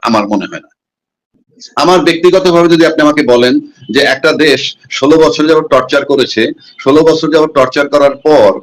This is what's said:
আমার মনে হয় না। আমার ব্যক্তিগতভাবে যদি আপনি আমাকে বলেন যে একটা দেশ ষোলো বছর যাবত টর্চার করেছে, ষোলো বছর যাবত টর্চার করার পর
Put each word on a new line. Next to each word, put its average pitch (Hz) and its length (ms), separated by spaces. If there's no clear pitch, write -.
আমার 110 240
মনে 98 180
হয় 82 140
না। - 80
আমার 170 240
ব্যক্তিগতভাবে 170 720
যদি 165 160
আপনি 156 160
আমাকে 147 220
বলেন 123 360
যে 113 100
একটা 139 320
দেশ 135 440
ষোলো 151 260
বছর 156 300
যাবত 156 240
টর্চার 139 340
করেছে, 123 460
ষোলো 143 180
বছর 160 320
যাবত 156 180
টর্চার 139 380
করার 143 260
পর 123 480